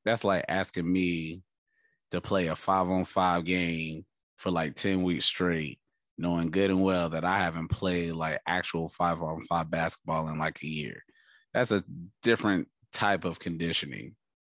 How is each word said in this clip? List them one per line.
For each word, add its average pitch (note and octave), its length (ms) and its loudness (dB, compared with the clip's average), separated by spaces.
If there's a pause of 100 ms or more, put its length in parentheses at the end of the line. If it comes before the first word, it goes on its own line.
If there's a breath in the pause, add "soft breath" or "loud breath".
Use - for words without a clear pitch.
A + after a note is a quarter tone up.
that's A2+ 200 0
like F#2+ 240 2
asking F2+ 440 0
me F2 480 0 (720)
to F2 100 -2
play F#2 260 2
a D#2 80 0
five-on-five F#2 920 2
game E2 600 -2 (320)
for, F#2 160 -4
like, D#2+ 240 -2
ten F#2 260 2
weeks F2+ 220 2
straight, E2 560 0 (380)
knowing E2+ 340 0
good G2 180 4
and F#2+ 120 4
well F2+ 280 2
that D#2+ 140 -2
I F#2+ 140 2
haven't E2 300 -2
played, F2 440 -2
like, D#2+ 340 -2
actual E2 420 -2
five-on-five E2 800 -2
basketball D#2+ 600 -2
in, D#2 100 -4
like, D#2 240 -4
a D2+ 60 -8
year. D2+ 360 -8 (500 soft breath)
That's A2+ 180 2
a G2 120 2 (380)
different G#2+ 460 4 (240)
type G2 320 2
of E2+ 140 -2
conditioning, D#2+ 800 -4 (420)